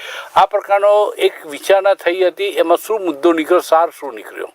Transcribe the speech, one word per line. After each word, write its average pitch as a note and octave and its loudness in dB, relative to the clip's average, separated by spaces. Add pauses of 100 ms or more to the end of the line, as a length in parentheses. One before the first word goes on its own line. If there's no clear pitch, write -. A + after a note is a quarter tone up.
(340)
આ F#3 4
પ્રકારનો G3+ 2
એક - -2
વિચારણા G3 2
થઈ F#3 -2
હતી. F3+ -2
એમાં E3+ 0
શું G#3+ -4
મુદ્દો E3+ 0
નીકળ્યો, E3 2
સાર D#3+ 2
શું C3 -14
નીકળ્યો? - -14